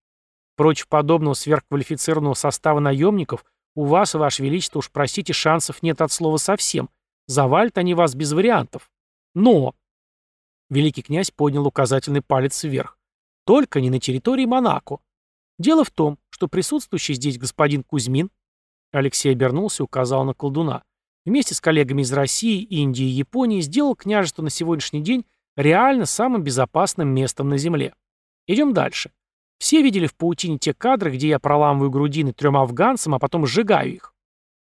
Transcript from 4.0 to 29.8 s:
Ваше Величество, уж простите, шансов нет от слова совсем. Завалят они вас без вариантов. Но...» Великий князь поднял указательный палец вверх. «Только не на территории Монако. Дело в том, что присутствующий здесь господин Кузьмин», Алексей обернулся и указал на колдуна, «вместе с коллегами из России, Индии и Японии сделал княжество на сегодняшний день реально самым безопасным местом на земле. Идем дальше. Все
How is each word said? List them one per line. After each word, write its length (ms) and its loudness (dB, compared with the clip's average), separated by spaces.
Ваше 300 -2
Величество, 360 -4
уж 120 -8
простите, 400 -4
шансов 500 0
нет 200 -2
от 100 0
слова 240 0
совсем. 540 -2
Завалят 500 2
они 160 0
вас 200 2
без 200 -4
вариантов. 580 0
Но...» 400 4
Великий 320 0
князь 300 -4
поднял 340 0
указательный 560 0
палец 420 -2
вверх. 340 -6
«Только 360 4
не 80 0
на 100 0
территории 460 -2
Монако. 540 -2
Дело 260 4
в 60 -2
том, 300 -2
что 180 -6
присутствующий 680 -4
здесь 240 -4
господин 440 -2
Кузьмин», 460 -2
Алексей 400 0
обернулся 500 0
и 40 -2
указал 400 -2
на 80 -4
колдуна, 500 -4
«вместе 300 0
с 60 -8
коллегами 420 2
из 100 -4
России, 480 0
Индии 440 -2
и 40 0
Японии 520 -2
сделал 340 -2
княжество 480 -2
на 60 -4
сегодняшний 520 -4
день 240 -2
реально 500 4
самым 380 0
безопасным 640 0
местом 400 -2
на 80 0
земле. 360 -2
Идем 260 2
дальше. 380 -2
Все 240 4